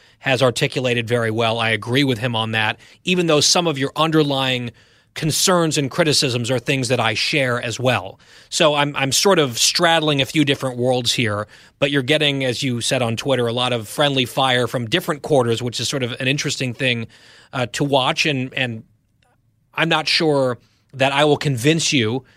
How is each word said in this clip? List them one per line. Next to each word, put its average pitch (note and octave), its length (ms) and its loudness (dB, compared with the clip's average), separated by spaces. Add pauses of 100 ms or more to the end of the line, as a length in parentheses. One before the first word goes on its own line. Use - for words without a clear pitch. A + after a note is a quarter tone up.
(200)
has C3 240 0
articulated B2 640 0
very A2+ 240 0
well, A2+ 260 0
I A2+ 120 -2
agree A2+ 340 0
with B2+ 160 0
him A#2+ 160 -4
on A2 160 -2
that, A2 280 -2 (260)
even F3+ 200 0
though D3 160 4
some F3 240 2
of D3+ 140 -2
your C3+ 160 -4
underlying C#3 760 0 (440)
concerns D#3+ 640 0
and C#3 140 -2
criticisms B2+ 580 0
are B2+ 80 0
things C3 300 -2
that B2+ 100 0
I A2+ 180 0
share B2 460 -2
as A#2 160 -6
well. A2+ 400 -2 (320)
So D3+ 260 4
I'm, C#3+ 200 0
I'm C3+ 160 -2
sort F#3+ 280 4
of B2+ 180 0
straddling D#3+ 640 2
a B2+ 40 0
few D3+ 200 2
different C3 320 -2
worlds B2 340 0
here, G#2 360 -2 (320)
but C#3+ 120 0
you're C#3+ 100 2
getting, C#3 440 0
as B2 180 -2
you B2 160 -2
said B2+ 220 -2
on A#2 160 0
Twitter, B2 280 0
a A#2 60 -2
lot B2 220 -2
of A2+ 160 -4
friendly C#3 340 0
fire B2 440 0
from B2 220 -4
different D#3+ 320 -2
quarters, A#2 400 2
which A#2+ 200 -6
is A2+ 80 -4
sort C3+ 140 -4
of A#2+ 180 -4
an C3 80 0
interesting C3+ 440 -2
thing, A#2 340 -2 (440)
uh, C3 220 -4
to - 100 -2
watch. C#3 420 2
And, C3 280 -2
and A#2+ 320 -4 (880)
I'm D#3+ 160 0
not D#3 180 0
sure C#3 500 2 (360)
that C3+ 180 2
I C#3+ 140 2
will D3 100 4
convince D3 560 0
you, B2 320 0 (140)